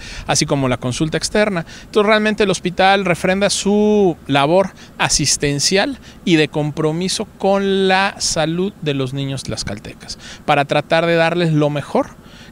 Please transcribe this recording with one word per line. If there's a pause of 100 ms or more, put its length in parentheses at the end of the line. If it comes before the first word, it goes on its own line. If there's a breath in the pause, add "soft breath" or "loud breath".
(280 loud breath)
así
como
la
consulta
externa. (200 loud breath)
Entonces,
realmente
el
hospital
refrenda
su (100)
labor (240 loud breath)
asistencial (260 loud breath)
y
de
compromiso
con
la
salud
de
los
niños
tlaxcaltecas, (260 loud breath)
para
tratar
de
darles
lo
mejor (340 loud breath)